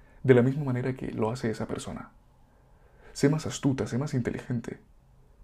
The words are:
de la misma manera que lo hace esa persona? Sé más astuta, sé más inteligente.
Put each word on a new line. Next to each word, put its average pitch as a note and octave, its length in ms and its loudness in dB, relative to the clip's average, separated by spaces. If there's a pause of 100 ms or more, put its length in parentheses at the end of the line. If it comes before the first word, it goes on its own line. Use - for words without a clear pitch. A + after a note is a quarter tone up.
(220)
de C3 120 8
la A#2+ 80 10
misma C#3 220 2
manera C3+ 300 -2
que - 160 -8
lo A2 200 0
hace A#2+ 200 -2
esa G#2+ 160 -6
persona? - 460 -10 (1000)
Sé - 160 2
más D#3 180 2
astuta, C3 400 0
sé A#2 120 -4
más C#3+ 160 -4
inteligente. - 640 -4 (640)